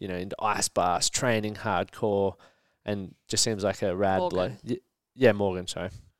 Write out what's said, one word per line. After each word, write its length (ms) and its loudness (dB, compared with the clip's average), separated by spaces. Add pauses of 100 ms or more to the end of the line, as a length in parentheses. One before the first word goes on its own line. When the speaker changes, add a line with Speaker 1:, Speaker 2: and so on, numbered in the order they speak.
Speaker 1:
you 80 -8
know, 80 -6
into 240 -8
Ice 280 0
Baths, 400 2
Training 460 0
Hardcore, 800 0 (500)
and 300 -6 (140)
just 160 0
seems 180 -2
like 200 0
a 120 0
rad 240 2
Speaker 2:
Morgan. 180 0
Speaker 1:
bloke. 160 0 (120)
Y-, 140 -4 (360)
yeah, 180 6
Morgan, 360 -2
sorry. 220 -6 (300)